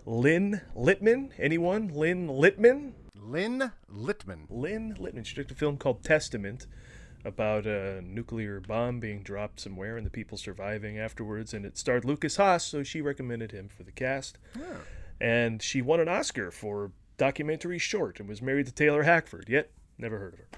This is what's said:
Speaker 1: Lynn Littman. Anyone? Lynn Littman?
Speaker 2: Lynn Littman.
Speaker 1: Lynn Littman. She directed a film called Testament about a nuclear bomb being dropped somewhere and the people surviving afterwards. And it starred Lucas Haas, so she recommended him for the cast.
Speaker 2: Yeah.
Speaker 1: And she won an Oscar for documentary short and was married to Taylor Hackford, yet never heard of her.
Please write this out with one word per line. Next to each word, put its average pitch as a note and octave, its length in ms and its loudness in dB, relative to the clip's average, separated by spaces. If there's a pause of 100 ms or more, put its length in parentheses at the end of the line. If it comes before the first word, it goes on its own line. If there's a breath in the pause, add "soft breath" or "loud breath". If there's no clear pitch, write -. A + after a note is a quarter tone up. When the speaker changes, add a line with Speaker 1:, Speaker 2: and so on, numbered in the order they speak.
Speaker 1:
Lynn E3 560 4 (160)
Littman. G#3 600 4
Anyone? F3 480 2
Lynn E3 400 0
Littman? G3+ 680 6 (260)
Speaker 2:
Lynn G3+ 520 -2 (200)
Littman. B2 580 -6
Speaker 1:
Lynn G3+ 500 -6
Littman. B2+ 260 -8
She - 80 -10
directed C3+ 220 -8
a - 40 -16
film D3 180 2
called C3 260 0
Testament B2 640 0 (580 loud breath)
about G#2+ 400 0
a G2 380 -2
nuclear G#2 560 -6
bomb A#2 400 -2
being G#2 240 -6
dropped G2+ 380 -8
somewhere G2 360 -8
and G#2+ 80 -8
the - 60 -2
people G#2+ 260 -8
surviving G#2 640 -6
afterwards. A2 560 -6
And G2+ 100 -8
it - 140 -10
starred B2 260 2
Lucas D3 300 0
Haas, F#3+ 300 6
so C#3+ 180 -4
she D3+ 180 -8
recommended A#2+ 500 -4
him G2+ 180 -12
for - 120 -20
the G2 120 -18
cast. C3 440 -4 (180 loud breath)
Speaker 2:
Yeah. D4 200 -10 (440 loud breath)
Speaker 1:
And A#2 440 4
she - 180 0
won D#3 180 4
an D#3+ 100 4
Oscar B2 420 -2
for G2+ 400 -6 (260)
documentary D#3 640 0
short D#3+ 400 -2
and G2+ 80 -10
was G#2+ 140 -10
married C3+ 240 2
to B2+ 80 -12
Taylor D3 300 4
Hackford, D#3+ 440 2
yet C3+ 240 2 (260)
never A2 220 -6
heard F#2 140 -10
of - 60 -20
her. - 80 -20 (100)